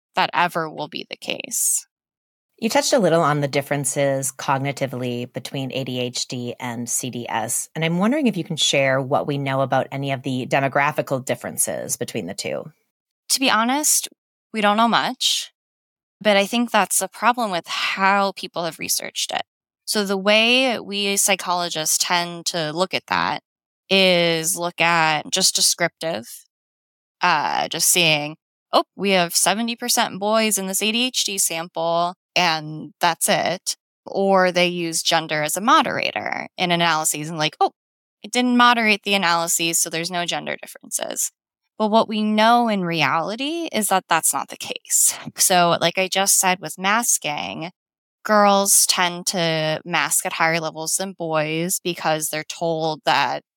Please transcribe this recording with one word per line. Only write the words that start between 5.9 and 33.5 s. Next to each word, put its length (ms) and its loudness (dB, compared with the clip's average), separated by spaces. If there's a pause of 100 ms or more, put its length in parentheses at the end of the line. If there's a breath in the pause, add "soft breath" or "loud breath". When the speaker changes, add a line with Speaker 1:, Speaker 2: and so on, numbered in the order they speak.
Speaker 2:
H 280 -6
D 320 -8
and 300 -8
C 200 -4
D 180 -8
S, 480 -4
and 80 -2
I'm 140 0
wondering 300 2
if 100 0
you 60 -2
can 120 -6
share 460 2
what 260 0
we 100 -2
know 240 0
about 300 2
any 200 -4
of 100 -4
the 240 -4
demographical 800 0
differences 720 -4
between 300 -6
the 60 -10
two. 380 -8 (580)
Speaker 1:
To 100 0
be 100 2
honest, 580 0 (460)
we 80 -2
don't 160 4
know 100 4
much, 640 -2 (680)
but 160 4
I 80 4
think 260 -2
that's 280 2
the 100 -2
problem 420 0
with 160 -4
how 680 0
people 300 -8
have 160 -6
researched 540 -4
it. 100 -2 (400)
So 220 -2
the 120 -2
way 600 2
we 380 -4
psychologists 800 0
tend 500 -2
to 240 -2
look 220 -2
at 140 -6
that 340 -2 (480)
is 680 4
look 240 -6
at 500 2
just 240 0
descriptive, 920 -2 (760)
uh, 480 0
just 220 -2
seeing, 480 2 (340)
"Oh, 140 2 (100)
we 160 -2
have 240 2
seventy 400 0
percent 440 -2
boys 380 2
in 100 -4
this 140 -4
A 120 0
D 140 0
H 180 -4
D 120 -4
sample, 800 -2 (200)
and 680 -2
that's 260 2
it." 480 0 (300)